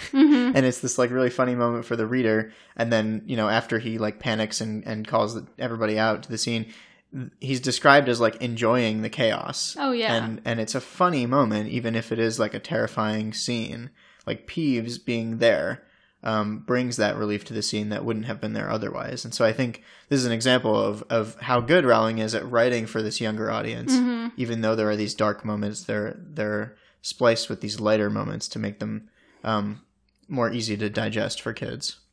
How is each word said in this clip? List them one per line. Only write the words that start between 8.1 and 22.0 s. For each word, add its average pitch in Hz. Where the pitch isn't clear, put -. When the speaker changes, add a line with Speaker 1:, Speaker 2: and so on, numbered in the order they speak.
Speaker 1:
like, 110
enjoying 117
the 110
chaos. -
Speaker 2:
Oh, 277
yeah. 226
Speaker 1:
And, 113
and 117
it's 110
a 131
funny 170
moment, 113
even 117
if 117
it 113
is, 113
like, 107
a 110
terrifying 110
scene. 120
Like, -
Peeves 120
being 113
there, 98
um, 107
brings 123
that 101
relief 104
to 110
the 110
scene 107
that 101
wouldn't 110
have 110
been 110
there 104
otherwise. 110
And 113
so 123
I 110
think 120
this 139
is 123
an 117
example 117
of, 107
of 110
how 123
good 151
Rowling 113